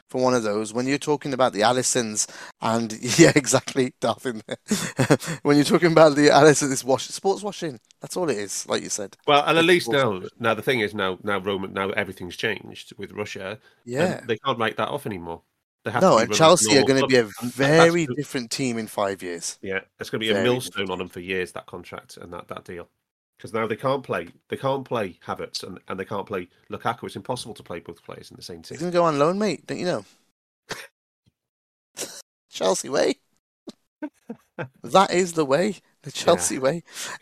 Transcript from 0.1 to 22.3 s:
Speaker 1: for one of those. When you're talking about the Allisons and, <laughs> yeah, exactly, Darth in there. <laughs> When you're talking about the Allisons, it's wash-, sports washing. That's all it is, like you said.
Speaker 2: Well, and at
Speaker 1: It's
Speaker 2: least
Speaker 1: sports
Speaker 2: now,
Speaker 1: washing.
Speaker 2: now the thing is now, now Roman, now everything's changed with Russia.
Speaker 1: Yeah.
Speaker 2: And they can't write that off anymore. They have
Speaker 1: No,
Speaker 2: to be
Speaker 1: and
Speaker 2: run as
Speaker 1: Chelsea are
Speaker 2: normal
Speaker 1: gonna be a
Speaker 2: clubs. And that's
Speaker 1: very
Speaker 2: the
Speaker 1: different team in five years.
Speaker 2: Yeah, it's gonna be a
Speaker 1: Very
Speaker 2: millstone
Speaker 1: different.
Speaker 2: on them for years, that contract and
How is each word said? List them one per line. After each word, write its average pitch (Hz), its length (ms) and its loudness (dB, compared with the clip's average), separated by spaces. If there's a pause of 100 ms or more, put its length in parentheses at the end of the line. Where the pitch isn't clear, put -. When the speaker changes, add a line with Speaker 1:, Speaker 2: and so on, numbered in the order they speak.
Speaker 1:
for 127 100 -2
one 127 140 4
of 120 80 2
those. 107 320 -2
When 123 120 -2
you're 139 120 0
talking 147 340 -4
about 123 220 2
the 101 80 2
Allisons 120 640 2 (340)
and, 113 320 -2
<laughs> 113 260 -4
yeah, 147 160 10
exactly, 127 680 0
Darth 113 260 -2
in 110 200 -6
there. - 120 -10 (760)
<laughs> 147 100 -12
When 147 140 4
you're 143 80 6
talking 165 260 2
about 160 240 8
the 147 140 6
Allisons, 139 420 6
it's 131 140 -4
wash-, 123 240 0
sports 196 340 -4
washing. 165 380 -10 (220)
That's - 160 -10
all 180 100 -2
it 117 80 -2
is, 101 320 -8
like 110 140 -2
you 90 80 -10
said. 98 260 -10 (100)
Speaker 2:
Well, 143 200 6
and 156 100 4
at 165 80 4
Speaker 1:
It's 165 40 2
Speaker 2:
least 175 180 4
Speaker 1:
sports 135 180 2
Speaker 2:
now, 113 60 0
Speaker 1:
washing. 92 180 -6 (100)
Speaker 2:
now 113 160 2
the 107 80 -6
thing 131 180 0
is 101 140 0
now, 95 280 -2
now 101 160 -2
Roman, 95 340 -4
now 98 200 -2
everything's 95 440 -6
changed - 600 -6
with 98 140 -14
Russia. 101 460 -10 (280)
Speaker 1:
Yeah. 139 320 -2
Speaker 2:
And 110 100 -16
they 113 80 0
can't 127 220 -4
write 110 180 -2
that 110 140 -2
off 143 160 -8
anymore. 85 340 -8 (440)
They 113 60 -6
have 117 100 0
Speaker 1:
No, 185 100 6
Speaker 2:
to 135 80 6
be - 40 6
Speaker 1:
and - 60 -2
Speaker 2:
run - 60 -4
as - 40 0
Speaker 1:
Chelsea 175 320 6
are 151 120 6
Speaker 2:
normal - 120 4
Speaker 1:
gonna 135 140 2
be 131 80 4
a 120 80 6
Speaker 2:
clubs. 101 180 -10
And 120 80 -4
that's - 60 -14
Speaker 1:
very 165 500 4
Speaker 2:
the 123 80 -6
Speaker 1:
different 135 380 -8
team 123 260 -4
in 110 80 -6
five 98 340 -2
years. 87 420 -8
Speaker 2:
Yeah, 95 180 -4 (180)
it's - 120 -10
gonna 120 100 -4
be 110 100 -2
a 107 40 2
Speaker 1:
Very 98 100 0
Speaker 2:
millstone 127 260 0 (140)
Speaker 1:
different. 92 80 -6
Speaker 2:
on 90 60 -6
them 92 100 -6
for 95 100 -14
years, 92 340 -6
that - 140 -14
contract - 520 -16
and 90 140 -16